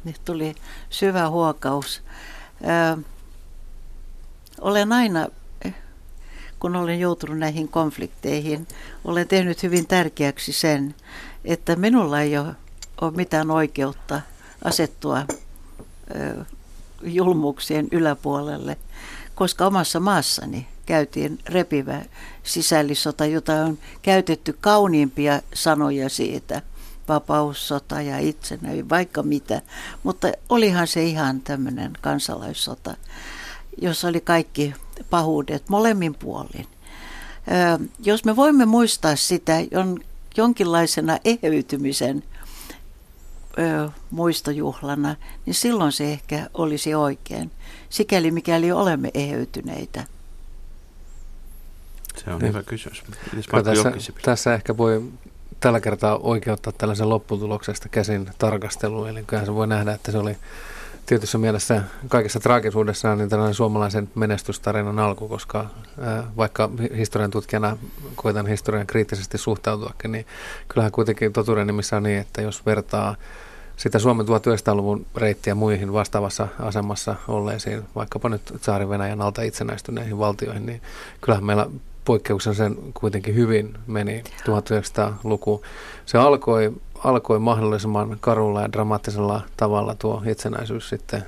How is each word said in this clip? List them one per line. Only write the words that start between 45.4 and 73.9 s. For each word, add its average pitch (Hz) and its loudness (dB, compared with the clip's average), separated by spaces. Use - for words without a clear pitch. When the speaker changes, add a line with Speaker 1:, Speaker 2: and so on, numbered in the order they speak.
Speaker 1:
niin - -2
silloin 202 4
se 147 0
ehkä 147 -6
olisi 156 0
oikein, 151 -2
sikäli 180 4
mikäli 170 2
olemme 175 2
eheytyneitä. - -4
Speaker 2:
Se 90 -6
on 85 -4
Speaker 3:
Niin. 120 2
Speaker 2:
hyvä 104 -2
kysymys. - -10
Mites - -14
Speaker 3:
Kyllä 107 -6
Speaker 2:
Markku 107 6
Speaker 3:
tässä, 107 6
Speaker 2:
Jokisipilä? - -6
Speaker 3:
tässä 123 4
ehkä 110 0
voi 113 4
tällä 143 6
kertaa 107 2
oikeuttaa 110 -2
tällaisen 107 0
lopputuloksesta 104 -2
käsin 98 0
tarkasteluun. 107 -2
Eli 110 -10
kyllähän 107 -2
se 104 -2
voi 107 2
nähdä, 104 2
että - -6
se 107 0
oli 104 0
tietyssä 113 2
mielessä 110 2
kaikessa 113 2
traagisuudessaan 107 4
niin 104 0
tällainen 107 2
suomalaisen 104 2
menestystarinan 107 0
alku, 107 0
koska, 107 -6
ää, 113 -2
vaikka 110 2
hi-, 117 -2
historian 104 0
tutkijana 107 -2
koitan 104 0
historian 104 0
kriittisesti 104 -2
suhtautuakin, 107 -4
niin 110 -6
kyllähän 110 2
kuitenkin 107 2
totuuden 107 2
nimissä 104 0
on 101 2
niin, 104 2
että 104 -6
jos 107 -6
vertaa 104 0
sitä 110 2